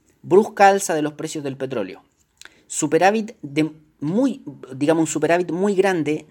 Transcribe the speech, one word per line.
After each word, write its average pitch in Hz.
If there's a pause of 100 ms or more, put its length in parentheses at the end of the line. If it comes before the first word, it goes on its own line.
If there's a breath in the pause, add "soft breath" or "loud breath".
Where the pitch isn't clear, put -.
(220)
brusca 202
alza 196
de 151
los 147
precios 151
del 135
petróleo, 120 (640 loud breath)
superávit 190
de 151 (300)
muy, 202 (320)
digamos, 156
un 160
superávit 165
muy 190
grande 165